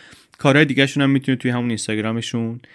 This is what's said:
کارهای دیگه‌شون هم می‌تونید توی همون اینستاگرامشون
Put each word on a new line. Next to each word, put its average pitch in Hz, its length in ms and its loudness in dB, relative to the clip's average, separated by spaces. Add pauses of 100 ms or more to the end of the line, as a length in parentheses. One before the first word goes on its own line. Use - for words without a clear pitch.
(380)
کارهای 143 260 6
دیگه‌شون 139 380 0
هم 139 80 2
می‌تونید 131 300 0
توی 127 100 -2
همون 120 180 -4
اینستاگرامشون 113 920 -4 (140)